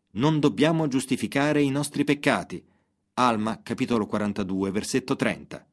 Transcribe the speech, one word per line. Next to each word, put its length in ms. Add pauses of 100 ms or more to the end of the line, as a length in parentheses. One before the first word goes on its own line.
(140)
Non 280
dobbiamo 480
giustificare 720
i 80
nostri 340
peccati. 580 (520)
Alma, 500
capitolo 440
quarantadue, 640
versetto 440
trenta. 580